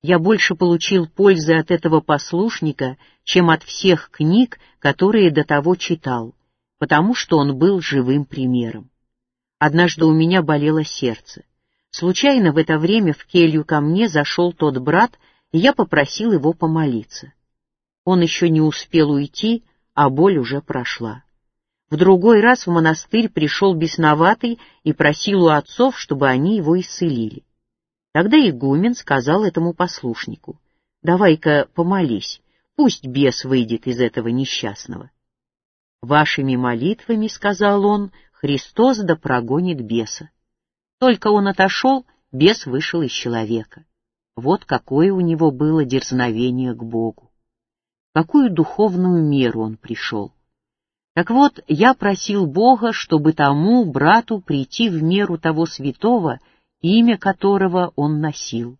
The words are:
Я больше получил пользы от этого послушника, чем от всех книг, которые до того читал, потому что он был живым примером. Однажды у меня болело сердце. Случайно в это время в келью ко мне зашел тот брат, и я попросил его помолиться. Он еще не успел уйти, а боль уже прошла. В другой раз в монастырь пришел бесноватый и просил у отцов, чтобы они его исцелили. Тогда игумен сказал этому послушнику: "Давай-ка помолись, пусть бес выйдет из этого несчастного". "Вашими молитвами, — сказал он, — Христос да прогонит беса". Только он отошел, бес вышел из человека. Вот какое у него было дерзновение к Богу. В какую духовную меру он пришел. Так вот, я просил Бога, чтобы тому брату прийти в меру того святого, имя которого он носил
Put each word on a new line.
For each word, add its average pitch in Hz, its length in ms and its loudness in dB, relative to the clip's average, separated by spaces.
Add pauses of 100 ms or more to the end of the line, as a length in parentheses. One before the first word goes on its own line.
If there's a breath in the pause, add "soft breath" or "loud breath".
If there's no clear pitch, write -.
Я 175 140 2
больше 185 380 0
получил 170 520 0
пользы 170 460 2
от 160 160 0
этого 160 320 2
послушника, 151 960 -4 (260 soft breath)
чем 175 280 2
от 156 120 2
всех - 460 -2
книг, 190 500 0 (200 soft breath)
которые 185 500 2
до 147 140 0
того 151 320 0
читал, 127 580 -6 (460)
потому 160 340 2
что - 240 -2
он 143 200 0
был 180 240 2
живым 139 440 -2
примером. 120 640 -4 (680)
Однажды 160 460 2
у 156 60 6
меня 165 300 2
болело 151 420 0
сердце. - 600 -8 (480)
Случайно 190 600 2
в 143 60 0
это 156 220 0
время 185 340 0
в - 120 -12
келью 160 380 2
ко 151 160 -2
мне 175 300 0
зашел 165 440 -2
тот 147 260 -2
брат, 156 400 0 (320)
и 160 80 0
я 262 140 2
попросил 214 580 -2
его 160 220 0
помолиться. 151 800 -4 (720)
Он 180 180 2
еще 170 260 0
не 160 140 2
успел 151 500 0
уйти, 208 520 -4 (300)
а 143 160 2
боль 160 280 2
уже 135 240 -4
прошла. 117 640 -10 (680)
В 151 60 -4
другой 190 420 6
раз 240 260 2
в 180 60 -2
монастырь 170 580 0
пришел 170 460 0
бесноватый 165 840 0 (260 soft breath)
и 151 100 -2
просил 160 500 0
у 165 60 6
отцов, 233 500 0
чтобы 139 280 -2
они 143 280 0
его 175 240 0
исцелили. 131 640 -6 (680)
Тогда 208 240 2
игумен 165 580 2
сказал 147 480 0
этому 170 300 -2
послушнику: - 840 -8 (420)
"Давай-ка 160 720 2
помолись, 170 680 -4 (340)
пусть 269 300 0
бес 131 380 -2
выйдет 123 440 -2
из 120 120 -6
этого 117 300 -2
несчастного". 120 840 -8 (880)
"Вашими 135 540 0
молитвами, — 151 760 -2
сказал 202 560 0
он, — 208 260 -2 (220 soft breath)
Христос 214 680 0
да 175 160 0
прогонит 135 680 -4
беса". 117 480 -6 (720)
Только 240 300 2
он 202 180 2
отошел, 196 580 0 (260)
бес 170 340 2
вышел 147 360 -4
из 131 100 -4
человека. 113 760 -6 (500)
Вот 143 300 -2
какое 147 460 0
у 190 80 -2
него 165 320 0
было 151 320 0
дерзновение 127 880 -2
к 117 100 -12
Богу. 113 480 -6 (800)
В - 20 -20
какую 202 380 2
духовную 180 720 0
меру 127 380 0
он 110 160 -8
пришел. - 560 -10 (800)
Так 175 160 -2
вот, 269 380 2
я 208 260 4
просил 202 520 -2
Бога, 220 480 2
чтобы 156 400 0
тому 160 520 2
брату 190 540 2
прийти 165 500 -4
в 160 140 -4
меру 185 340 0
того 160 280 -2
святого, 160 760 -4 (420)
имя 226 360 2
которого 190 800 0
он 151 260 -2
носил 123 580 -8